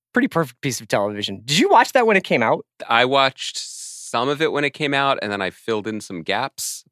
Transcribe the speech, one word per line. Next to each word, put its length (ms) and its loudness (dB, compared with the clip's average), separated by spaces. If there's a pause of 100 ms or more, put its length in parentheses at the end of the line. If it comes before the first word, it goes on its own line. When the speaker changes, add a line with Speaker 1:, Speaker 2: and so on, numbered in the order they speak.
(120)
Speaker 1:
pretty 160 2
perfect 340 -2
piece 180 -4
of 80 -20
television. 560 -2
Did 140 0
you 100 4
watch 240 6
that 140 4
when 100 4
it 80 2
came 180 2
out? 240 0 (220)
Speaker 2:
I 160 6
watched 540 0
some 720 -6
of 100 -2
it 120 0
when 120 -2
it 60 0
came 240 -4
out, 260 2
and 100 -4
then 120 -2
I 80 -2
filled 360 -4
in 140 -6
some 220 -10
gaps. 680 -6